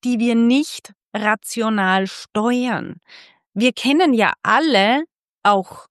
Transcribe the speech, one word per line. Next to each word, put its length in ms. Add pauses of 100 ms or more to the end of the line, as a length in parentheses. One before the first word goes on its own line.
die 140
wir 160
nicht 580 (220)
rational 920
steuern. 920 (580)
Wir 140
kennen 420
ja 200 (100)
alle 580 (400)
auch 480